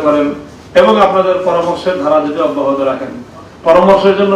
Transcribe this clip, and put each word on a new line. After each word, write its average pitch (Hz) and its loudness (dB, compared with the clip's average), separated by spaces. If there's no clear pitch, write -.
করেন 147 0
এবং 214 4
আপনাদের 185 0
পরামর্শের 170 -2
ধারা 151 0
যদি 151 -6
অব্যাহত 139 -2
রাখেন। 120 -8
পরামর্শের 190 4
জন্য 196 0